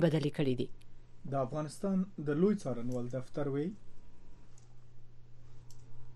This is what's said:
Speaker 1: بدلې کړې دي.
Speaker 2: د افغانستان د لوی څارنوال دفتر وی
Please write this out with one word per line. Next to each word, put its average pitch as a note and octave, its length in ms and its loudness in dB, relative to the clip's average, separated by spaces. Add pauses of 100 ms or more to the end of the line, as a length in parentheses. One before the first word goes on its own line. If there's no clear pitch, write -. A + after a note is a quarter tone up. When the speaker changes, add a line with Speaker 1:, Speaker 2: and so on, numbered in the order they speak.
Speaker 1:
بدلې D3 340 6
کړې C3+ 220 4
دي. - 80 0 (640)
Speaker 2:
د - 20 0 (120)
افغانستان D3+ 580 0 (240)
د - 20 4 (140)
لوی G#3 220 8
څارنوال B2 500 0
دفتر C#3 400 0
وی D3 120 2 (2500)